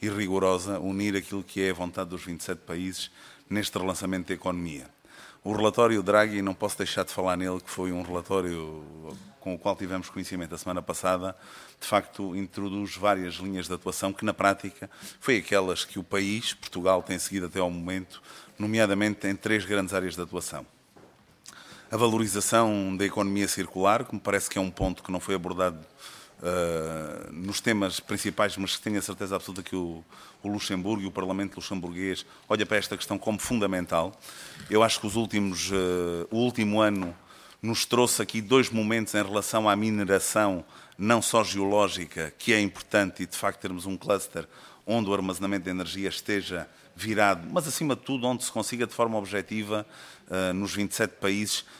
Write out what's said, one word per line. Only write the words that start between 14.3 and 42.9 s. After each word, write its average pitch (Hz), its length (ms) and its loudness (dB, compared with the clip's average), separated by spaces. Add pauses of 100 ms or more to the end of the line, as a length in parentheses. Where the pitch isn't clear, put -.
prática, 98 580 0 (300)
foi 127 160 4
aquelas 92 480 2
que - 140 -10
o 92 40 -4
país, 101 520 -2
Portugal, 90 480 2
tem 92 160 -4
seguido 98 260 -4
até 87 160 -2
ao 90 100 2
momento, 90 520 -6 (360)
nomeadamente 104 680 2
em 98 100 -2
três 104 300 0
grandes 98 260 0
áreas 90 220 -2
de 87 80 -4
atuação. 82 440 -8 (1200)
A 110 80 -2
valorização 107 1000 2
da 98 80 0
economia 98 420 2
circular, 98 600 2
que - 80 -10
me 101 80 -6
parece 101 260 0
que - 80 -6
é 98 60 2
um 92 80 -2
ponto 92 320 -2
que 95 100 -8
não 90 80 -2
foi 98 140 -2
abordado, 90 440 -2 (640)
eh, 80 880 -2
nos 92 300 -6
temas 101 400 0
principais, 101 560 -2
mas 95 200 -2
que - 60 -8
tenho 104 160 -2
a 92 40 -2
certeza 98 340 -4
absoluta 92 260 -6
que 92 140 -6
o, 85 260 -4 (400)
o 101 60 -6
Luxemburgo 101 540 -2
e 95 40 -4
o 92 40 -6
Parlamento 95 460 -2
luxemburguês 90 720 -4 (220)
olha 104 180 2
para 107 120 2
esta 98 180 -4
questão 101 220 -4
como 104 200 -2
fundamental. 92 800 0 (500)
Eu 107 140 8
acho 110 180 4
que 110 60 -4
os 101 100 -2
últimos, 98 540 0
eh, 90 600 0
o 113 80 -2
último 110 420 2
ano 95 340 2 (480)
nos 110 240 0
trouxe 120 340 4
aqui 110 220 -2
dois 113 260 6
momentos 110 460 0
em 104 80 4
relação 104 460 2
à 101 80 6
mineração, 101 840 2 (360)
não 107 240 4
só 113 200 4
geológica, 95 920 0
que - 160 2
é 107 80 6
importante 98 600 2